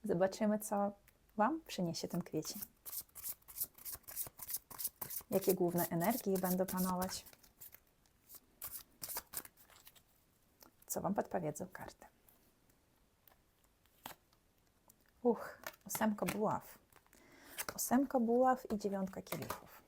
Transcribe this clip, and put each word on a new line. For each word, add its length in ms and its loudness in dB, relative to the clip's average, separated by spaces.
Zobaczymy, 540 2
co 340 0
wam 300 4
przyniesie 420 -2
ten 140 -2
kwiecień. 400 -4
Jakie 240 4
główne 340 2
energie 500 2
będą 280 2
panować? 580 0
Co 140 -4
wam 140 0
podpowiedzą 580 -2
karty? 340 -14
Uch, 360 2
ósemka 400 2
buław. 520 0
Ósemka 440 4
buław 520 6
i 60 0
dziewiątka 440 -2
kielichów. 640 -8